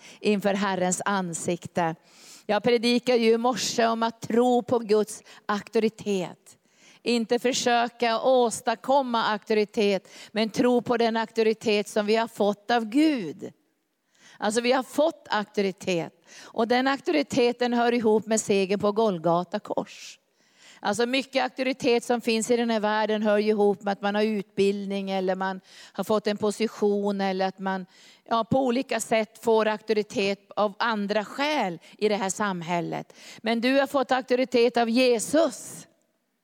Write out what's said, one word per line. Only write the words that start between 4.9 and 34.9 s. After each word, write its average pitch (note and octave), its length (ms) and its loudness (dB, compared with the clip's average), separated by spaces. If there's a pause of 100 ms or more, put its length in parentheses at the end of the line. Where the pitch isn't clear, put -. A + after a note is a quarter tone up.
auktoritet. G#3 1120 -4 (460)
Inte A#3 360 0
försöka A#3+ 840 0
åstadkomma B3 1000 0
auktoritet, G#3 840 0 (240)
men G#3+ 180 -2
tro B3 320 2
på A#3+ 160 -2
den A3+ 200 0
auktoritet A3 680 0
som G#3 180 -2
vi G#3 100 2
har A3+ 120 0
fått G3+ 440 -2
av A#3 140 2
Gud. A3+ 680 0 (920)
Alltså, G#3+ 180 0
vi A#3+ 100 2
har B3+ 120 2
fått - 460 -2
auktoritet. F#3+ 840 -2 (300)
Och A3+ 240 -2
den B3 200 2
auktoriteten C4 840 0
hör A#3+ 200 2
ihop A3 320 2
med G#3+ 160 0
segern G3 380 0
på G#3 120 0
Golgata F3+ 680 0
kors. - 600 -10 (600)
Alltså, G#3 260 -2
mycket B3+ 380 -2
auktoritet B3+ 600 -2
som A#3+ 180 -2
finns A3 300 -2
i A#3+ 60 4
den A#3 120 -2
här A3+ 100 0
världen G#3+ 440 0
hör G#3 140 4
ju G#3+ 120 2
ihop G3+ 320 2
med G3 100 -4
att G3 100 -6
man G3+ 140 -2
har G#3+ 80 2
utbildning G3 880 -2
eller F#3+ 240 -2
man F#3+ 260 -6 (320)
har G3 100 -6
fått G#3+ 240 0
en G#3 100 -2
position G3+ 840 0
eller F#3+ 260 0
att F#3+ 120 -8
man, F#3+ 260 -4 (440)
ja, A3+ 140 0
på C4 160 0
olika B3 400 0
sätt A3 440 -2
får A3 240 4
auktoritet G3+ 880 -2
av G#3 240 0
andra G#3 460 -2
skäl C4 540 -4 (180)
i G#3 120 0
det G#3 60 0
här G3 140 -2
samhället. F3 840 -4 (280)
Men A3+ 200 -2
du C4 180 2
har C4+ 80 2
fått C4 240 -2
auktoritet B3 640 2
av A#3 120 2
Jesus. B3+ 960 0 (560)